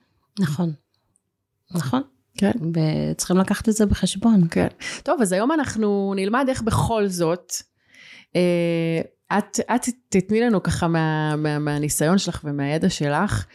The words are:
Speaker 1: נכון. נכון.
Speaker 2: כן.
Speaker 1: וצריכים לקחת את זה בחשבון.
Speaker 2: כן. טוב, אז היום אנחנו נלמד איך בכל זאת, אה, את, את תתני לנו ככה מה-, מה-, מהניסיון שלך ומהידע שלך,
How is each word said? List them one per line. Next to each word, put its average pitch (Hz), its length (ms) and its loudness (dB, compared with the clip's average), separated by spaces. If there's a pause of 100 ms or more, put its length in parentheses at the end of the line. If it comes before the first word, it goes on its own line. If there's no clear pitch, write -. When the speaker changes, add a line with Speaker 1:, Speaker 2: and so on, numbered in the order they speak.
(400)
Speaker 1:
נכון. 160 340 0 (1000)
נכון. 180 300 -2 (360)
Speaker 2:
כן. 202 140 2 (600)
Speaker 1:
וצריכים 180 260 -2
לקחת 190 320 0
את 220 40 2
זה 208 120 2
בחשבון. 202 560 2 (100)
Speaker 2:
כן. 185 160 0 (360)
טוב, 294 180 0
אז 185 100 2
היום 208 200 0
אנחנו 208 640 0
נלמד 202 340 0
איך 247 120 -2
בכל 214 460 0
זאת, 175 460 -2 (840)
אה, 170 680 2 (360)
את, - 220 -2 (160)
את 247 100 -2 (240)
תתני 208 320 2
לנו 233 220 2
ככה 170 240 0
מה-, 156 500 0
מה-, 151 220 -2
מהניסיון 151 580 0
שלך - 260 -4
ומהידע 147 460 -2
שלך, 151 640 0